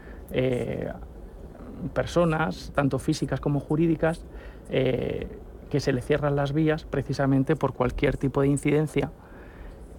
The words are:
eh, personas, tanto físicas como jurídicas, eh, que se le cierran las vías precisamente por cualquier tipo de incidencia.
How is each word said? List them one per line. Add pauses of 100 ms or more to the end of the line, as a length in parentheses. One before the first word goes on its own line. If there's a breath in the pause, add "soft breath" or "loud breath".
(320 loud breath)
eh, (1000)
personas,
tanto
físicas
como
jurídicas, (440 loud breath)
eh, (420)
que
se
le
cierran
las
vías
precisamente
por
cualquier
tipo
de
incidencia. (880 loud breath)